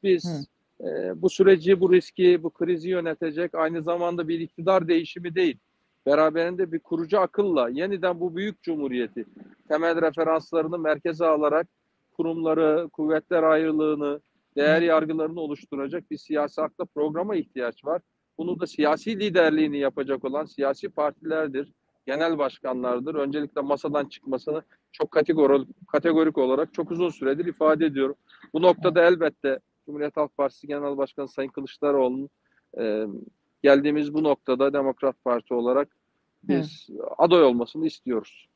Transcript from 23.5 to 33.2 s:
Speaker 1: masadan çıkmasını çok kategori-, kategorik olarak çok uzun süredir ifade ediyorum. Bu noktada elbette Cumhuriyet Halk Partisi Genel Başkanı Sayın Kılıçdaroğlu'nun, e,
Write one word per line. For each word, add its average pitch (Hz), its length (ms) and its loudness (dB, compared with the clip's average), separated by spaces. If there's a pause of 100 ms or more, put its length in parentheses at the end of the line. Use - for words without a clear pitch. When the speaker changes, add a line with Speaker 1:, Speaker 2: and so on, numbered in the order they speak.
Speaker 1:
masadan 143 440 -2
çıkmasını 143 560 -6 (300)
çok - 200 -6
kategori-, 143 540 4 (220)
kategorik 160 500 2
olarak 135 360 0
çok 165 180 -6
uzun 170 180 -2
süredir 147 360 -2
ifade 156 400 0
ediyorum. 139 300 -2 (380)
Bu 156 80 -2
noktada 175 420 4
elbette 156 560 2 (260)
Cumhuriyet 147 320 -8
Halk 151 200 -4
Partisi 139 300 -4
Genel 143 300 -6
Başkanı 139 300 -6
Sayın 135 220 -6
Kılıçdaroğlu'nun, 139 800 -2 (500)
e, 107 260 -2 (580)